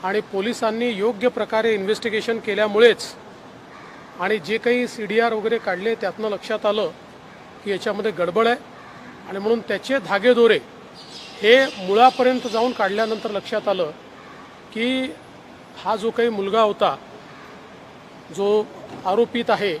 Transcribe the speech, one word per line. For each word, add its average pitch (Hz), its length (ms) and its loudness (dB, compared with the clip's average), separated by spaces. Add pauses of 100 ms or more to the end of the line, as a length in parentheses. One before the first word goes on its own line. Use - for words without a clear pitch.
आणि 196 160 0
पोलिसांनी 220 680 -2
योग्य 214 380 0
प्रकारे 220 460 0
इन्व्हेस्टिगेशन 214 640 -2
केल्यामुळेच 214 680 2 (1120)
आणि 196 180 0
जे 185 200 -4
काही 240 300 2
सीडीआर 226 460 0
वगैरे 220 240 -2
काढले 214 380 -2
त्यातनं 214 340 -4
लक्षात 208 360 -4
आलं 208 260 0 (720)
की 202 80 -4
याच्यामध्ये 202 400 -2
गडबड 180 360 0
आहे 240 80 4 (760)
आणि 196 100 -8
म्हणून 220 200 2
त्याचे 226 400 -2
धागेदोरे 214 600 4 (840)
हे 247 240 8
मुळापर्यंत 247 840 4
जाऊन 226 240 2
काढल्यानंतर 220 600 -2
लक्षात 202 360 -4
आलं 185 240 0 (840)
की 262 400 -2 (720)
हा 208 120 0
जो 220 140 -2
काही 233 200 0
मुलगा 202 320 0
होता, 202 340 2 (1400)
जो 208 280 2 (420)
आरोपित 226 440 0
आहे 196 320 0